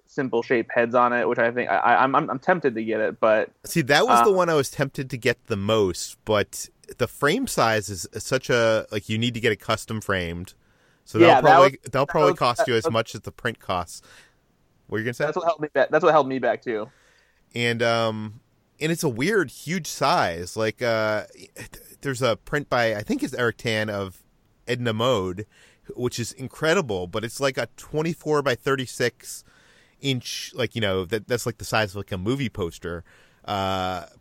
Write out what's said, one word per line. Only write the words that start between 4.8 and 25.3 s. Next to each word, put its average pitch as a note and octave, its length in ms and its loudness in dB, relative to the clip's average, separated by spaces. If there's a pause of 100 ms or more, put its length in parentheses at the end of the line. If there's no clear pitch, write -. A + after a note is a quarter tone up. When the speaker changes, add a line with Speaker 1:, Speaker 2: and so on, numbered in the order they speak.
Speaker 2:
to C3 80 -8
get A#2 300 -2
the G#2+ 100 -4
most, G2+ 680 0
but - 460 -2 (300)
the A#2 80 0
frame G#3 400 0
size A2 420 0
is F#2 180 -10 (120)
such - 300 -4
a, A2+ 420 2
like, G#2+ 180 -6
you A2 80 -2
need A#2+ 160 -2
to A#2 60 -8
get A2+ 120 2
it G2+ 80 -2
custom A2 400 -4
framed. F2+ 540 -6 (500)
So - 140 -6
Speaker 1:
Yeah, E3 240 8
Speaker 2:
that'll - 0 -
Speaker 1:
that D3+ 80 6
Speaker 2:
probably, F3 200 8
Speaker 1:
was, - 140 -16
Speaker 2:
that'll C3+ 220 0
Speaker 1:
that - 60 -10
Speaker 2:
probably D3+ 200 4
Speaker 1:
was, E3 80 -4
Speaker 2:
cost A#2+ 200 2
Speaker 1:
that - 80 2
Speaker 2:
you A#2+ 80 2
as A2 100 0
Speaker 1:
was A2+ 80 -2
Speaker 2:
much A2+ 220 -2
as G#2 60 -12
the G2+ 100 -12
print - 280 -8
costs. - 440 -6 (840)
What - 60 -12
were G#2+ 60 -2
you A2 60 -4
gonna A#2+ 100 -6
say? D3 100 -4
Speaker 1:
That's D#3 100 -2
what F3 100 -2
held D#3 160 0
me D3+ 120 -4
back. C3 160 4
That's D#3 140 2
what D#3+ 80 6
held D3 160 4
me C3 100 -4
back A#2 240 -2
too. A2 260 -6 (680)
Speaker 2:
And, A#2 260 0
um, A2+ 580 0 (400)
and D#3 120 -2
it's E3+ 120 -4
a D3+ 60 2
weird, D3+ 400 -2
huge E3 380 -8
size. A2 680 -2
Like, A2 280 -2
uh, A2 400 0 (800)
there's C3 200 -6
a A#2 140 2
print - 340 -6
by, A#2 260 2
I G#2 60 -6
think B3+ 220 -4
it's B2+ 100 -6
Eric A#2 240 -2
Tan, A2 320 -2
of G2 320 -6 (460)
Edna A#2+ 260 -2
Mode, G#2+ 540 0 (480)